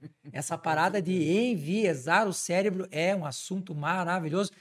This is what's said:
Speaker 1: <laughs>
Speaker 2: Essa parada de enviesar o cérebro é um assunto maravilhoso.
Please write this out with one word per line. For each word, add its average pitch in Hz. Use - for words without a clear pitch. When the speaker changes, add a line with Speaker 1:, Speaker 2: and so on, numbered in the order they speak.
Speaker 1:
<laughs> -
Speaker 2:
Essa 147
parada 170
de 175
enviesar 175
o 180
cérebro 185
é 170
um 170
assunto 185
maravilhoso. 175